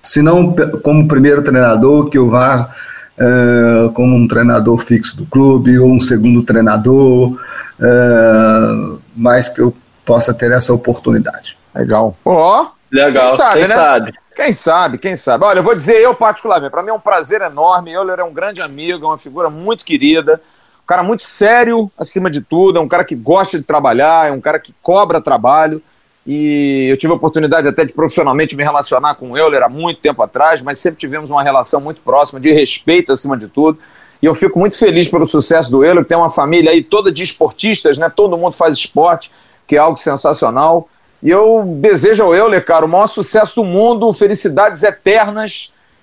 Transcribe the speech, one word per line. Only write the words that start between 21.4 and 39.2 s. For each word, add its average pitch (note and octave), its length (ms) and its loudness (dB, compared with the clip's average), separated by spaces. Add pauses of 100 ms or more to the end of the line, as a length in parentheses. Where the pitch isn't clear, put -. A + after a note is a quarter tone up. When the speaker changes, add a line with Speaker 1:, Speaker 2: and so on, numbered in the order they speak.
Speaker 2:
acima F3+ 320 -4
de C#3+ 80 -6
tudo, F3 400 2
é - 20 0
um D3 60 -4
cara F3 160 0
que F3 120 -8
gosta D#3+ 420 -2
de C#3 80 -8
trabalhar, D3 640 2
é - 20 -4
um C3+ 80 -8
cara D#3 180 -2
que - 240 -12
cobra E3+ 400 0
trabalho. D3+ 600 0 (440)
E C#3+ 640 -2
eu C3+ 80 2
tive D#3+ 140 -2
a E3 60 0
oportunidade D#3 500 0
até D#3+ 160 0
de C3+ 80 -4
profissionalmente D3+ 640 -2
me C#3+ 80 -6
relacionar D3 520 -2
com B2+ 160 -16
o C3 60 -6
Euler D3 240 2
há A#2+ 80 0
muito D#3+ 300 -8
tempo C3+ 240 -2
atrás, C#3+ 380 0
mas C3+ 180 -10
sempre D#3+ 200 -6
tivemos D3+ 300 -12
uma C#3+ 140 -2
relação C#3 380 -2
muito D#3 200 -14
próxima, C#3 380 -2
de D3 120 0
respeito D#3 600 0
acima C3+ 260 -4
de G#2+ 100 -14
tudo. D#3 300 0 (440)
E D3 40 0
eu D#3+ 80 2
fico - 240 -2
muito G3 200 0
feliz F3 300 2
pelo D#3+ 200 -2
sucesso D#3 420 0
do C3+ 140 2
Euler, E3+ 200 2
que - 60 -8
tem E3 80 0
uma E3 140 0
família D#3+ 400 2
aí E3 100 4
toda G3+ 300 0
de D#3+ 120 -8
esportistas, E3 760 -2
né? D#3+ 120 -2
Todo F#3+ 280 0
mundo E3+ 160 -4
faz D#3+ 240 0
esporte, E3 520 -2 (380)